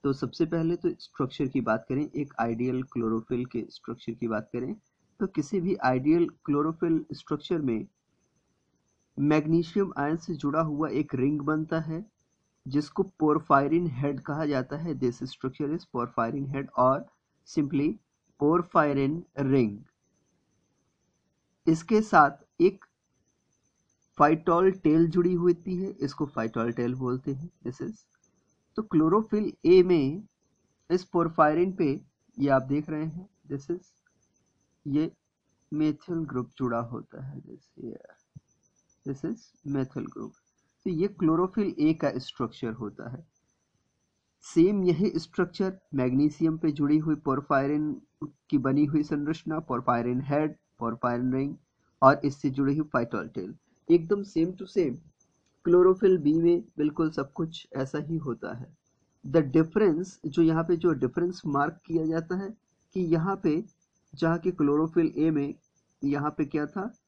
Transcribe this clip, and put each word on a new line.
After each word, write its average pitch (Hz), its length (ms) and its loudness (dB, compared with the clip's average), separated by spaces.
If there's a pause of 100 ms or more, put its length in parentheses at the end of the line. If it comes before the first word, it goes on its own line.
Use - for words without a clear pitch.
तो 139 80 0
सबसे 135 340 -2
पहले 165 300 -2
तो 170 140 -2
structure - 560 -6
की 131 140 -2
बात 113 280 -2
करें, 143 280 -4
एक 147 240 -6
ideal 120 420 -2
chlorophyll 117 640 -4
के 117 240 -8
structure - 420 -12
की 113 160 -6
बात 107 240 -4
करें, 127 220 -6 (460)
तो 208 60 0
किसी 180 340 -4
भी 180 140 -2
ideal 143 540 2 (160)
chlorophyll 160 680 0
structure 151 460 -6
में 113 280 -2 (1300)
magnesium 160 800 0
ion 147 200 -2
से 165 180 -8
जुड़ा 147 260 -2
हुआ 156 280 -2
एक - 260 -4
ring 143 260 -2
बनता 156 400 -2
है, 160 400 -10 (480)
जिसको 147 340 -2
porphyrin 156 920 2
head 135 280 -4
कहा 151 260 -6
जाता 139 300 -4
है। 160 180 -6
This 127 220 -2
structure 131 520 -8
is 165 160 -6 (120)
porphyrin 120 500 -4
head 135 200 -6 (140)
or 131 200 4 (580)
simply 143 340 0 (500)
porphyrin 151 800 2 (180)
ring। 131 360 2 (1900)
इसके 165 340 2
साथ 175 300 6 (300)
एक 196 240 2 (1400)
phytol 170 640 4
tail 160 260 4
जुड़ी 180 260 2
होती 175 420 0
है, 190 140 -6
इसको 139 480 -6
phytol 113 380 -4
tail 123 180 -4
बोलते 127 400 -4
हैं। 151 160 -12 (160)
This - 160 -10
is, 220 120 -10 (840)
तो 220 60 -4
chlorophyll 208 680 2 (120)
ए 180 180 8
में 175 460 0 (600)
इस 180 260 -2
porphyrin 165 640 2
पे, 147 260 0 (340)
ये 139 100 0
आप 131 140 4
देख 143 280 -4
रहे 151 140 -6
हैं, 165 260 -10 (220)
this 139 180 -10
is, 180 120 -4 (1040)
ये 151 260 0 (640)
methyl 156 520 -2
group 127 320 -6
जुड़ा 120 200 -2
होता 117 480 -10
है, 139 160 -14
this - 420 -20
here, - 540 -18 (680)
this 135 240 -8
is 226 60 -8 (380)
methyl 131 320 -4
group। 107 220 -14 (540)
तो 196 60 -2
ये 175 180 0
chlorophyll 185 720 0
ए 156 160 2
का 147 240 -2
structure 117 540 -6
होता 113 380 -10
है। 160 160 -14 (1160)
Same 190 420 4
यही 180 320 2
structure 190 640 -4 (140)
magnesium 147 640 2
पे 160 140 -2
जुड़ी 147 260 2
हुई 156 160 0
porphyrin 143 800 0 (560)
की 147 80 2
बनी 135 260 2
हुई 147 180 0
संरचना, 151 540 -4
porphyrin 123 680 -2
head, 147 320 0 (260)
porphyrin 120 520 -2
ring 139 220 -4 (460)
और 139 220 8
इससे 139 260 -2
जुड़ी 139 260 0
हुई 151 200 -2
phytol 117 380 -2
टेल, 95 200 -8 (360)
एकदम 175 320 4
same 180 300 -2
to 185 240 -14
same 156 200 0 (680)
chlorophyll 185 540 6
B 147 160 2
में 170 300 4 (140)
बिल्कुल 151 320 0
सब 139 220 -6
कुछ 165 440 -8
ऐसा 135 220 -4
ही 151 180 -6
होता 123 420 -8
है। - 180 -16 (500)
The 147 160 4
difference, 165 840 0
जो 160 160 2
यहाँ 160 220 4
पे 170 120 2
जो 165 160 2
difference 165 540 -2
mark 143 400 0
किया 160 200 0
जाता 165 300 -2
है 196 140 -6 (440)
कि 190 60 -2
यहाँ 175 420 0
पे 170 220 2 (500)
जहाँ 165 240 0
के 165 120 0
chlorophyll 160 640 2
ए 160 140 2
में 147 240 -2 (500)
यहाँ 143 260 0
पे 147 140 -4
क्या 147 220 -4
था? 190 260 -8 (160)